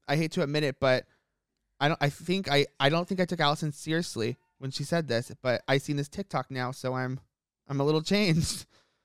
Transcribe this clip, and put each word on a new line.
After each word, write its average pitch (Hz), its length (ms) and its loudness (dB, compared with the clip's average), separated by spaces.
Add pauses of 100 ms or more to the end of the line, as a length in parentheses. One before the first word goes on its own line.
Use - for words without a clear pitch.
I 143 120 0
hate 160 160 0
to 180 100 0
admit 147 200 0
it, 135 180 -2
but 127 240 4 (760)
I 143 80 4
don't, 165 140 2
I 143 80 4
think 180 420 -4
I, 143 140 4 (120)
I 139 120 4
don't 170 180 2
think 185 140 -2
I 180 40 2
took 170 140 -4
Allison 151 320 2
seriously 143 640 -2 (240)
when 135 100 -6
she 143 140 -6
said 165 240 -2
this, 117 240 -2 (100)
but 123 280 0
I 139 80 4
seen 143 180 -2
this 143 140 -4
TikTok 151 420 -6
now, 127 200 -4
so 127 220 -6
I'm, 131 280 -4 (480)
I'm 139 100 -2
a 139 60 2
little 156 160 2
<laughs> - 20 -12
changed. 185 640 2 (400)